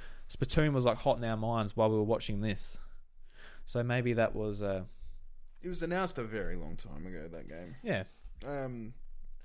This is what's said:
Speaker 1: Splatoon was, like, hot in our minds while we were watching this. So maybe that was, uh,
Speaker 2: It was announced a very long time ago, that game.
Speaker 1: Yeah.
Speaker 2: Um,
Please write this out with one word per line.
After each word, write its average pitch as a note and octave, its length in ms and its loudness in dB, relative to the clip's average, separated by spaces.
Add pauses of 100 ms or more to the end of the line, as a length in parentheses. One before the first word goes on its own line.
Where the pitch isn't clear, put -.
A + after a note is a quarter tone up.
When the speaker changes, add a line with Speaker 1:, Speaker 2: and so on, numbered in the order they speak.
(300)
Speaker 1:
Splatoon D3+ 420 4
was, B2+ 140 4
like, A2+ 120 6
hot B2 200 4
in A#2 80 -2
our A2+ 120 2
minds A2 380 2
while A2 140 8
we A2 80 6
were G#2+ 60 6
watching G#2+ 360 2
this. G#2 400 0 (840)
So A#2+ 180 -2
maybe A#2+ 300 2
that A2+ 220 4
was, G#2+ 260 -2
uh, F#2+ 220 0 (800)
Speaker 2:
It F3+ 80 -6
was F3 140 -2
announced F3 340 0
a B2 60 -2
very G2+ 340 0
long E2 180 -2
time E2+ 320 -6
ago, E2 240 -8
that E2 160 -10
game. F2 340 -10
Speaker 1:
Yeah. C3 220 0 (420)
Speaker 2:
Um, C3 480 -6 (520)